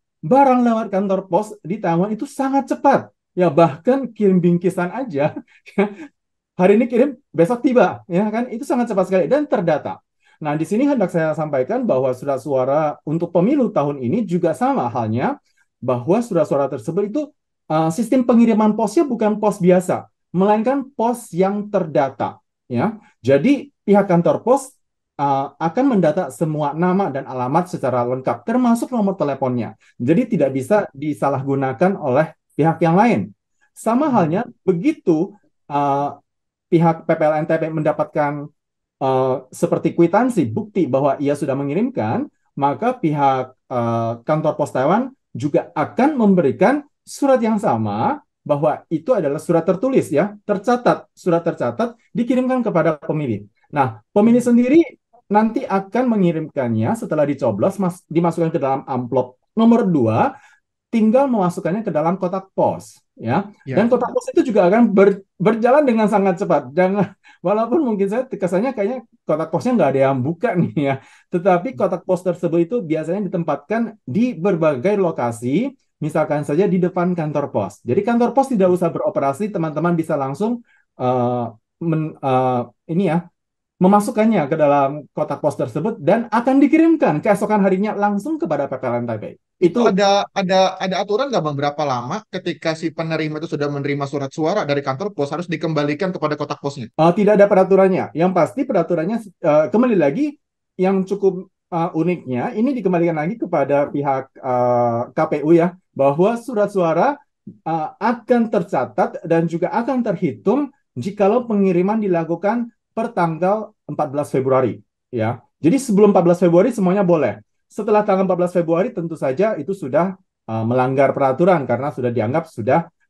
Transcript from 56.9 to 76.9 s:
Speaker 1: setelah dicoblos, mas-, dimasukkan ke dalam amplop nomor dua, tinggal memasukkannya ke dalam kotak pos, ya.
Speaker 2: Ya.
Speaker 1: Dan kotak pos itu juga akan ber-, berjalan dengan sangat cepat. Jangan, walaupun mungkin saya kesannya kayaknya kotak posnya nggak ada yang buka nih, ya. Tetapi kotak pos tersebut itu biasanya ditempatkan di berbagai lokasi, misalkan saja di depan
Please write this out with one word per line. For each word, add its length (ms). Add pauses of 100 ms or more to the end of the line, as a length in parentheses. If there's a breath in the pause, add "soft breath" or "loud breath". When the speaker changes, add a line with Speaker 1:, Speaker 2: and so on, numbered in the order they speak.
Speaker 1:
setelah 320
dicoblos, 560
mas-, 240
dimasukkan 480
ke 80
dalam 240
amplop 560 (160)
nomor 320
dua, 480 (540 loud breath)
tinggal 400
memasukkannya 560
ke 80
dalam 240
kotak 320
pos, 480 (160)
ya. 320 (160)
Speaker 2:
Ya. 160
Speaker 1:
Dan 80
kotak 240
pos 160
itu 240
juga 160
akan 240
ber-, 320 (160)
berjalan 480
dengan 240
sangat 320
cepat. 320
Jangan, 400 (320 soft breath)
walaupun 400
mungkin 240
saya 160
kesannya 480
kayaknya 320 (160)
kotak 320
posnya 240
nggak 160
ada 60 (100)
yang 80
buka 400
nih, 160
ya. 200 (360 soft breath)
Tetapi 480
kotak 240
pos 240
tersebut 400
itu 160
biasanya 480
ditempatkan 720
di 320
berbagai 640
lokasi, 720 (320)
misalkan 400
saja 240
di 160
depan 320